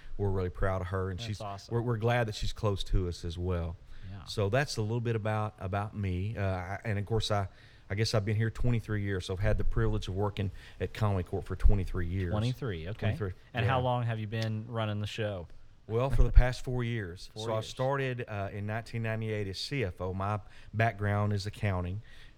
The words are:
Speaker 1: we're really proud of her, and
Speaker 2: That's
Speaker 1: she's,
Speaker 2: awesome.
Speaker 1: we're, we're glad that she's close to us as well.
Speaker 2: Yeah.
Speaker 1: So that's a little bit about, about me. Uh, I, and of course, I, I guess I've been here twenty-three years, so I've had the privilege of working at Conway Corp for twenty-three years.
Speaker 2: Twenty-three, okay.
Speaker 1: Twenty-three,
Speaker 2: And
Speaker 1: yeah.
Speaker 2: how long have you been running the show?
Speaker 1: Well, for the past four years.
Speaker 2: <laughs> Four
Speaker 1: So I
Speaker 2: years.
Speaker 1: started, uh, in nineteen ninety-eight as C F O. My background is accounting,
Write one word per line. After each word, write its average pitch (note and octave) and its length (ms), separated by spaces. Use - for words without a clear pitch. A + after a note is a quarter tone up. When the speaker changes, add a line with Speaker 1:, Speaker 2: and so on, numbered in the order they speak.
Speaker 1:
we're G2+ 100
really F#2 220
proud F#2+ 300
of F2 60
her, F#2+ 220
and F#2 80
Speaker 2:
That's A#2 100
Speaker 1:
she's, A2 140
Speaker 2:
awesome. G2+ 320
Speaker 1:
we're, A#2 80
we're A#2 160
glad A#2+ 300
that G#2+ 80
she's - 180
close G2+ 300
to G2 240
us F2 180
as E2+ 140
well. F2 380
Speaker 2:
Yeah. G2 160
Speaker 1:
So G#2 220
that's C3+ 280
a A2+ 60
little A#2 180
bit A#2 140
about, G#2+ 440
about G2+ 380
me. G2 400
Uh, G2+ 60
I, F#2+ 420
and G#2 140
of G2+ 80
course, A2 240
I, G2+ 160
I G2 60
guess A2 200
I've G#2 100
been G#2+ 120
here A2+ 120
twenty-three G#2+ 540
years, G2+ 220
so G2 80
I've F2+ 80
had G#2+ 160
the - 80
privilege A2 420
of F#2 80
working G2 340
at F#2+ 140
Conway G2+ 300
Corp - 220
for F#2 120
twenty-three F#2+ 500
years. F2+ 240
Speaker 2:
Twenty-three, G#2+ 560
okay. G#2+ 100
Speaker 1:
Twenty-three, G#2+ 360
Speaker 2:
And A#2 120
Speaker 1:
yeah. B2+ 60
Speaker 2:
how C3 100
long B2 220
have A#2 160
you A2 60
been A2 420
running A2 340
the G#2 40
show? G2+ 420
Speaker 1:
Well, A#2 240
for - 140
the - 80
past B2+ 320
four B2 220
years. G2+ 460
Speaker 2:
<laughs> - 40
Four A2 100
Speaker 1:
So A2+ 60
I A2 40
Speaker 2:
years. A2 120
Speaker 1:
started, C3 600
uh, G2+ 260
in G2+ 120
nineteen A2+ 380
ninety-eight A2 460
as F#2 100
C C#3 240
F F2+ 160
O. F#2 140
My G2 260
background G#2 600
is G2 120
accounting, G2 560